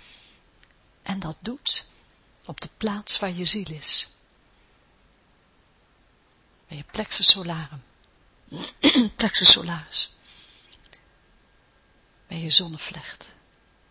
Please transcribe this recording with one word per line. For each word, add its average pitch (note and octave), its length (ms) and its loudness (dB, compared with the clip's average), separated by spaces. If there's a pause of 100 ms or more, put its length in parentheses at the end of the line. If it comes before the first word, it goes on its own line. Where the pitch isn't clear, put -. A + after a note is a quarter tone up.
(1040)
En G3 160 -8
dat D#3+ 220 -12
doet - 480 -4 (560)
op - 160 -16
de - 160 -8
plaats G#3 420 0
waar F#3+ 140 -6
je F3+ 120 -10
ziel F#3 260 2
is. - 380 -2 (2500)
Bij D#3 80 -18
je D3 80 -16
plexus - 460 2
solarum. D#3+ 520 -2 (640)
<clears throat> - 680 0
Plexus - 360 6
solaris. E3+ 640 -2 (2000)
Bij E3+ 120 -14
je D#3+ 120 -10
zonnevlecht. - 840 -4 (560)